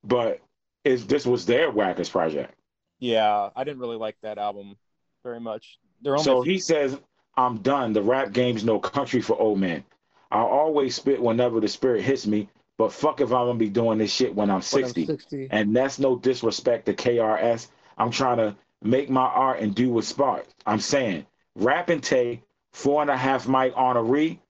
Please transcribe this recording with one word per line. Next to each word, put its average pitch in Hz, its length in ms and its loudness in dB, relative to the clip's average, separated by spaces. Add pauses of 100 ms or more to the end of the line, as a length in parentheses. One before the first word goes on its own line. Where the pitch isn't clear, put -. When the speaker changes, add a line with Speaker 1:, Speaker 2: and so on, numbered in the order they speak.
Speaker 1:
but 113 360 0 (440)
it's, 127 220 2
this 139 200 0
was 123 200 0
their 139 260 2
wackest 92 400 0
project. 80 420 -2 (460)
Speaker 2:
Yeah, 107 560 0
I 127 80 -6
didn't 139 160 -8
really 117 180 -8
like 110 240 -8
that 107 160 -10
album 101 380 -8 (480)
very 120 160 -10
much. 113 400 -10 (220)
They're 139 120 0
only 147 100 2
Speaker 1:
So 131 180 4
Speaker 2:
a - 20 -4
few 165 100 0
Speaker 1:
he 190 60 0
says, 143 400 0 (380)
"I'm 127 220 0
done. 123 340 0
The 107 80 2
rap 123 320 0
game's 120 300 0
no 110 160 2
country 127 420 -2
for - 180 0
old 104 200 2
men. 85 240 -2 (480)
I 104 80 2
always 139 560 2
spit 135 260 0
whenever 117 380 2
the 107 80 0
spirit 117 360 0
hits 131 240 0
me, 107 220 0 (280)
but 110 140 0
fuck 151 300 -2
if 127 100 2
I'm 123 160 2
gonna 120 80 0
be 113 140 0
doing 113 300 2
this 107 120 0
shit 127 240 0
when 104 140 0
I'm 98 60 2
Speaker 3:
When - 20 -2
I'm 92 60 -2
Speaker 1:
sixty. 127 420 -2
Speaker 3:
sixty. 139 460 -8
Speaker 1:
And 107 240 0
that's 131 240 0
no 131 180 2
disrespect 120 680 0
to 101 60 -2
K 120 260 0
R 110 180 2
S. 113 320 -2 (280)
I'm 117 140 -6
trying 123 260 0
to 107 180 0 (260)
make 127 280 0
my 131 160 2
art 131 340 0
and 104 160 -2
do 123 160 2
what's 110 160 0
smart. 127 400 -2 (180)
I'm 107 140 0
saying, 110 460 -2 (300)
rapping 151 460 0
Tay, 120 400 0 (300)
four 143 300 0
and 143 100 0
a 131 60 0
half 131 300 0
mic 131 280 2
honoree 127 640 0 (100)